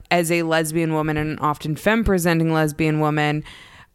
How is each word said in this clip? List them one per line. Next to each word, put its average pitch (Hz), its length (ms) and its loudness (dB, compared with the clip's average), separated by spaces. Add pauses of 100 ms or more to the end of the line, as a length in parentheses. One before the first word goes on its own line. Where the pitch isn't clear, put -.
(100)
as 170 220 2
a 170 100 0
lesbian 160 500 0
woman 156 240 -2
and 151 140 -2
an - 80 -8
often 151 380 -2
femme 220 260 0
presenting 170 500 2
lesbian 156 460 0
woman, 151 460 0 (500)